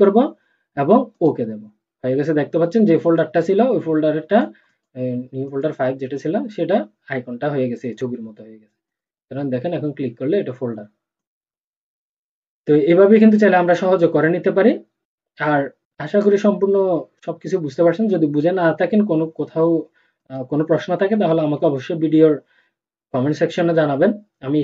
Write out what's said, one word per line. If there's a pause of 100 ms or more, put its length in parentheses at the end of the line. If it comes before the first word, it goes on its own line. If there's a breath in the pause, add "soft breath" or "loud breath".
করব (600)
এবং (220)
ওকে
দেব। (400)
হয়ে
গেছে,
দেখতে
পাচ্ছেন
যে
ফোল্ডারটা
ছিল
ওই
ফোল্ডারটা, (560 soft breath)
এই (220)
new
folder
five (100)
যেটা
ছিল (140)
সেটা (320)
আইকনটা
হয়ে
গেছে,
এই
ছবির
মতো
হয়ে
গেছে। (500)
কারণ (100)
দেখেন
এখন
click
করলে
এটা
folder। (1800)
তো (200)
এভাবে
কিন্তু
চাইলে
আমরা
সহজে
করে
নিতে
পারি। (680)
আর (360)
আশা
করি
সম্পূর্ণ (480)
সবকিছু
বুঝতে
পারছেন।
যদি
বুঝে
না
থাকেন, (100)
কোনো (140)
কোথাও, (600)
আহ,
কোনো
প্রশ্ন
থাকে
তাহলে
আমাকে
অবশ্যই
ভিডিওর (800)
comment
সেকশনে
জানাবেন, (300)
আমি